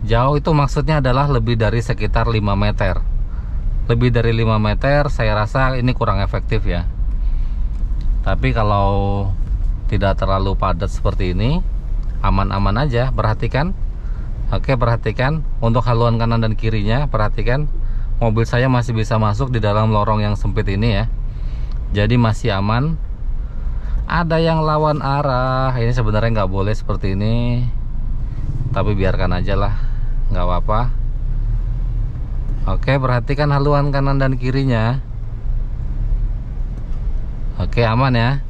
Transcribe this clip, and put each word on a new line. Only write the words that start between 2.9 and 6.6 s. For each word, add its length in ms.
Lebih 240
dari 240
lima 240
meter, 480
saya 320
rasa 400
ini 160
kurang 240
efektif 480